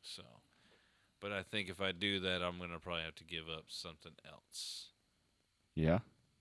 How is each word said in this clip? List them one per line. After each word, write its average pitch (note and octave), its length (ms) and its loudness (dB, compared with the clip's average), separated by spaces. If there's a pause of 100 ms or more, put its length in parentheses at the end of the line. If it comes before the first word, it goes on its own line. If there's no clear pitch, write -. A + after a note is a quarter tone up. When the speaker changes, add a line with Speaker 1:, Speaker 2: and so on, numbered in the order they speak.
Speaker 1:
So, - 200 -10 (1000)
but G2+ 120 -2
I G2 100 2
think G2 260 0
if F#2 120 -4
I F#2+ 120 4
do G2 280 2
that, F2+ 220 4
I'm F2 160 2
gonna E2+ 220 -4
probably E2+ 240 -2
have D#2+ 120 -6
to E2 80 -14
give D#2+ 240 -6
up D#2+ 200 -6
something D#2+ 440 -8 (140)
else. - 640 -8 (840)
Speaker 2:
Yeah? E2 260 6 (400)